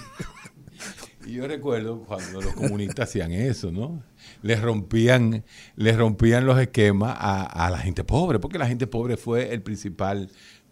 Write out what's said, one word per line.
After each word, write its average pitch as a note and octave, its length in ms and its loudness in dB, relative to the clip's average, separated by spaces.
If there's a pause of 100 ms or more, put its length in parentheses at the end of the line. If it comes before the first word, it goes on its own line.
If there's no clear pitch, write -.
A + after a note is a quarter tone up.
(1300)
Y A2 60 -12
yo B2 160 -6
recuerdo A#2 560 -4
cuando F#2+ 360 -8
los G2 140 -2
comunistas G#2 560 -2
hacían E2+ 220 -4
eso, A2 400 -2
¿no? B2+ 300 -6 (400)
Les G#2+ 200 0
rompían, A2+ 840 2 (320)
les A2 200 4
rompían A2+ 500 4
los C3 120 6
esquemas G#2+ 600 4
a, G2 240 0 (240)
a - 40 2
la E2+ 80 -2
gente - 260 -4
pobre, D3 340 2
porque F#3 180 -6
la D3 120 -2
gente B2 180 -2
pobre A#2 320 -4
fue A#2+ 340 -2
el A#2 80 -4
principal, G2 720 -6 (420)